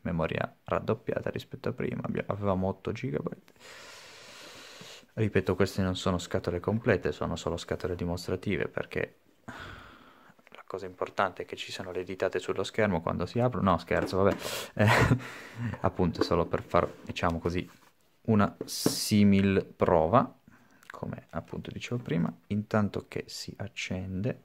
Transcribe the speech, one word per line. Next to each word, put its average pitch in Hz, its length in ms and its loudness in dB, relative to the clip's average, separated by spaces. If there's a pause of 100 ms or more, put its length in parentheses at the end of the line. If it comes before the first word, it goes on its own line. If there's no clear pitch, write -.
memoria 82 520 -2 (120)
raddoppiata - 640 -2
rispetto - 380 -6
a - 40 -4
prima, 127 300 -4
abbia-, - 240 -2
avevamo 98 420 0
otto 95 240 -4
gigabyte. - 600 -6 (1600)
Ripeto, 98 400 2
queste 98 280 2
non 92 120 2
sono 92 220 0
scatole 87 420 -2
complete, 101 540 2
sono 82 240 -4
solo 82 220 -4
scatole 87 360 -4
dimostrative, 87 720 -2
perché - 500 -6 (260)
la - 1200 -18
cosa 95 220 -8
importante 92 560 -2
è - 20 -6
che - 100 -10
ci - 160 -12
sono 92 220 -8
le 90 100 -4
ditate 92 360 -2
sullo 92 260 -2
schermo 101 380 0
quando 90 240 -2
si - 120 -4
aprono. 98 340 2
No, 85 40 4
scherzo, 87 460 0
vabbè. 98 140 6 (360)
Eh, 107 160 6
<laughs> - 920 2
appunto, 90 420 2
solo 85 240 2
per - 160 -4
far, - 280 2 (140)
diciamo 85 340 -2
così, 85 300 -4 (540)
una 104 420 4
simil 98 1040 4 (100)
prova, 90 580 6 (560)
come - 420 -10
appunto - 380 -8
dicevo - 320 -6
prima, - 320 0 (120)
intanto 104 600 0
che - 200 -8
si - 320 -12
accende 95 880 -6